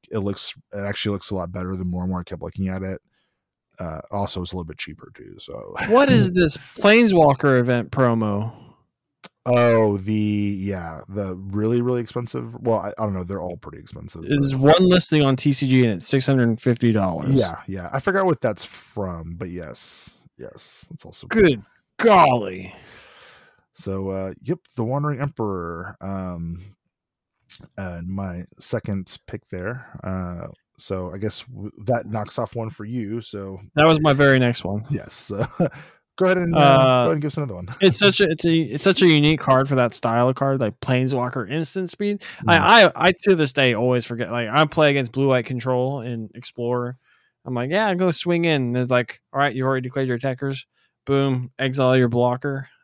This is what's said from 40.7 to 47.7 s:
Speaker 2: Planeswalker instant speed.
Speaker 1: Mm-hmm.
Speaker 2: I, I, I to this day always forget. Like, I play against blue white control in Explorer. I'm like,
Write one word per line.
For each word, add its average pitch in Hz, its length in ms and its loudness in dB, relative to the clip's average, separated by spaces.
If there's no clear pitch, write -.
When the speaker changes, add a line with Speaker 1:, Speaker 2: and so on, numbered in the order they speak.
Speaker 2:
Planeswalker 127 720 -2
instant 165 400 -6
speed. 208 300 -4
Speaker 1:
Mm-hmm. - 300 -6
Speaker 2:
I, 175 340 8
I, 160 100 4
I 180 180 2
to 190 100 6
this 151 180 0
day 127 220 2
always 123 320 0
forget. 117 240 -6
Like, 117 180 -4
I 143 180 4
play 151 240 4
against 135 200 -2
blue 135 160 0
white 127 180 2
control 127 580 -4
in 113 340 -10
Explorer. 123 600 -6
I'm 127 100 -8
like, 123 160 -4